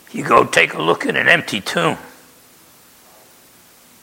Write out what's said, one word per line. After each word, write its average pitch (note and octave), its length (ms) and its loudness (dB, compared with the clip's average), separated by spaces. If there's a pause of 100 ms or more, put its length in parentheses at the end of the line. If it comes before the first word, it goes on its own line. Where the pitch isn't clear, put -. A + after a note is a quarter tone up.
(100)
You F3+ 140 -8
go - 200 4
take E3 300 2
a D#3+ 80 -6
look E3 240 0
at - 100 -2
an B2 120 0
empty D3 320 -2
tomb. E3 380 -2 (2000)